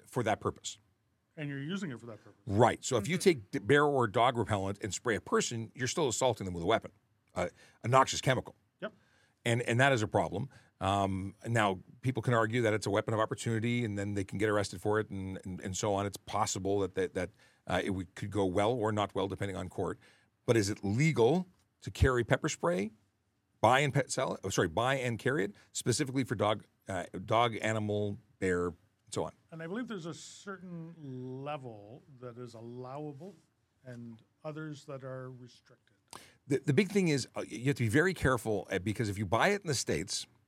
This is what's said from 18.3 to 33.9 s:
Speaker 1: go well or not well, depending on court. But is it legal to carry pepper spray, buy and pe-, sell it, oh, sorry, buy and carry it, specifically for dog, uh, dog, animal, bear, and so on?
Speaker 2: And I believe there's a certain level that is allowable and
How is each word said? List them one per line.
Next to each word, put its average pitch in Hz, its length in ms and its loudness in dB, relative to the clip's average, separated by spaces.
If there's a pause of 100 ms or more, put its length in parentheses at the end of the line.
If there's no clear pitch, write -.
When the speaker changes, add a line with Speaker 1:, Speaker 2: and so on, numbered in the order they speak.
Speaker 1:
go 101 140 0
well 101 280 2
or 110 200 0
not 104 220 0
well, 95 120 0
depending 98 300 -4
on 95 140 -6
court. - 280 -4 (460)
But 120 140 4
is 101 100 2
it 107 160 -6
legal 131 600 4 (340)
to - 100 -12
carry 123 340 4
pepper 143 260 2
spray, 185 400 -2 (720)
buy 123 180 8
and 147 140 2
pe-, 143 140 4
sell - 260 -2
it, - 100 -10
oh, 95 60 -4
sorry, 98 180 2
buy 123 280 0
and 123 220 -2
carry 147 260 0
it, 202 100 -6 (180)
specifically 127 520 -2
for 123 100 -4
dog, 104 280 0 (280)
uh, 90 140 -4 (200)
dog, 110 380 2
animal, 104 560 -2 (200)
bear, 90 280 2
and 85 80 -4 (400)
so 90 100 -2
on? - 80 -8 (200)
Speaker 2:
And 160 100 -14
I 165 40 -10
believe 220 220 -8
there's 190 160 -8
a 170 80 -10
certain 175 800 -14 (500)
level 127 600 -10 (180)
that 123 160 -14
is 120 160 -14
allowable 135 840 -12 (520)
and 120 340 -14 (240)